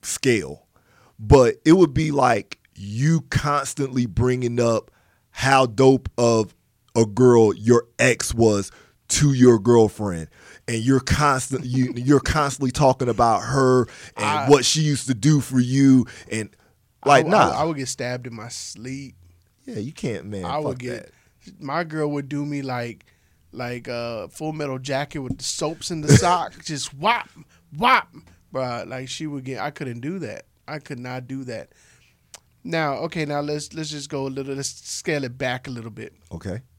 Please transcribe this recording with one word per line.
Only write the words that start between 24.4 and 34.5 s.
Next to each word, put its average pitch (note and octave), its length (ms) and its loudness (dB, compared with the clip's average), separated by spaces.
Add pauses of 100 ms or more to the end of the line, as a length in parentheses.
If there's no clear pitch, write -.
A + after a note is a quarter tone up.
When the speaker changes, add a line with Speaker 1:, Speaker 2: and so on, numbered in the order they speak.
Speaker 2:
Metal D3 260 -6
Jacket C#3 400 -6
with C3 180 -8
the - 60 -16
soaps - 480 -6
in D#3+ 100 -6
the D3 60 -6
Speaker 1:
<laughs> C#3+ 100 10
Speaker 2:
sock, F3 360 2 (100)
just D3 300 -10
whop, G3+ 360 -2 (480)
whop, A#3 360 0 (400)
bruh. B2 340 -6
Like, C3 220 -10
she - 180 -10
would C#3+ 180 -10
get, C3 160 -8
I D3 100 -6
couldn't B2 300 -10
do E3+ 180 -8
that. B2 260 -12 (220)
I D3+ 120 -10
could C#3 200 -14
not B2+ 280 -12
do C3+ 180 -10
that. A#2 240 -12 (960)
Now, D#3+ 320 -4
okay, D#3 300 -6
now D3 160 -4
let's, D3 320 -6
let's D#3 160 -10
just D3 200 -12
go C3+ 180 -6
a - 20 -6
little, C3+ 260 -8